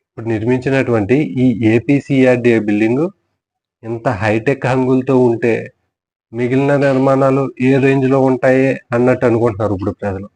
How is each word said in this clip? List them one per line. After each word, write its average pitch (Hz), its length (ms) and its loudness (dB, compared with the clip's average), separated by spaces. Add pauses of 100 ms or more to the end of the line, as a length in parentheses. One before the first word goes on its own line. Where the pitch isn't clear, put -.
ఇప్పుడు - 280 -14
నిర్మించినటువంటి 123 880 0 (200)
ఈ 127 120 2 (200)
ఏపీసీఆర్డీఏ 123 880 2
బిల్డింగ్ 110 460 0 (760)
ఇంత 117 340 -6
హైటెక్ 117 500 -2
హంగులతో 131 560 0
ఉంటే 117 320 0 (800)
మిగిలిన 131 440 -2
నిర్మాణాలు 135 680 2 (160)
ఏ 127 180 2
రేంజ్లో 135 420 2
ఉంటాయి 131 460 2 (240)
అన్నట్టు 127 360 0
అనుకుంటున్నారు 110 480 0
ఇప్పుడు 95 180 -6
ప్రజలు. 98 440 -8